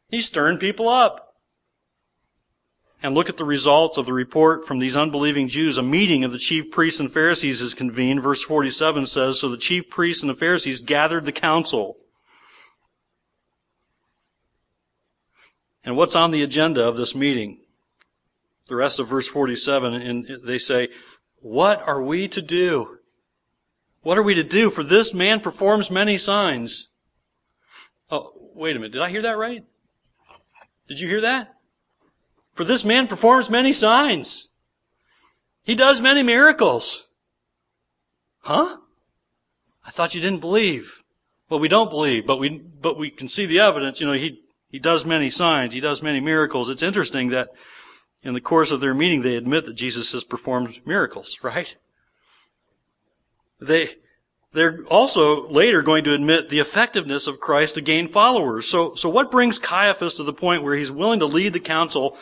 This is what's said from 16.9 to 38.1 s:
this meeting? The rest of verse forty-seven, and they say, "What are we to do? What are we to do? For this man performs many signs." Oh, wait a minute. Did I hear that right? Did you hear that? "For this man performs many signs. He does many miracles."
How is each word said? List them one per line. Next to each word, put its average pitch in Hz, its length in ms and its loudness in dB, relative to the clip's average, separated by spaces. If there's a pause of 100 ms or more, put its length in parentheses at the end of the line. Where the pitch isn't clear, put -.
this 120 160 -2
meeting? 131 460 -2 (1080)
The 131 80 -8
rest 135 240 0
of 123 80 -4
verse 131 200 -2
forty-seven, 127 680 -2
and 120 340 -8 (160)
they 123 140 -6
say, 123 320 0 (520)
"What 175 460 0
are 139 140 -2
we 170 280 -4
to 190 120 -6
do? 160 580 -2 (1000)
What 175 160 0
are 214 60 4
we 202 120 4
to 160 80 2
do? 202 260 2
For 160 140 -4
this 196 300 4
man 196 260 0
performs 202 500 0
many 196 280 0
signs." 165 720 -2 (1200)
Oh, - 240 -8 (200)
wait 156 220 -4
a 117 40 -6
minute. 110 140 -12
Did 131 80 -4
I 175 80 -4
hear 208 120 -6
that 220 160 -4
right? 233 280 -8 (1200)
Did 143 120 -12
you 175 80 -6
hear 202 140 -2
that? 240 340 -2 (1000)
"For 170 100 -6
this 226 220 2
man 240 220 2
performs 233 420 4
many 254 220 2
signs. 226 800 2 (1120)
He 233 120 -2
does 262 260 4
many 269 220 4
miracles." 240 880 4 (1300)